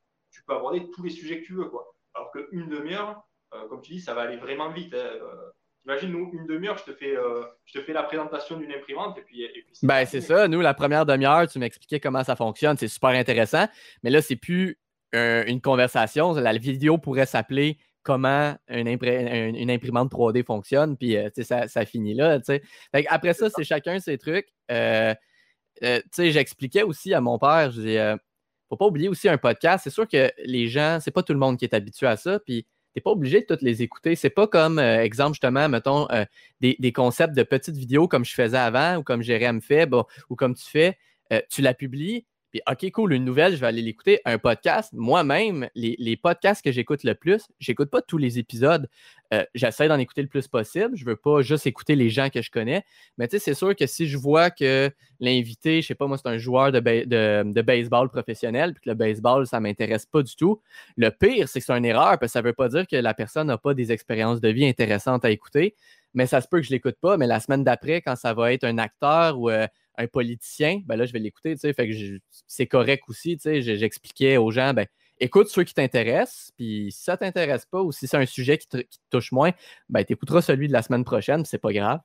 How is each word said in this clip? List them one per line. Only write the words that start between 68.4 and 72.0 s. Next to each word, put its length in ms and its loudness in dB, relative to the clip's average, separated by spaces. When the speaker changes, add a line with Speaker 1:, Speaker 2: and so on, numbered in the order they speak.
Speaker 2:
être 100 -4
un 140 -2
acteur 600 2
ou, 120 0
euh, 160 2
un 60 -4
politicien, 800 -4
ben 80 -4
là, 120 -2
je 60 -8
vais 60 -6
l'écouter, 360 -8
tu 80 -12
sais, 100 -2
fait 160 -2
que 40 -4
je, 220 -8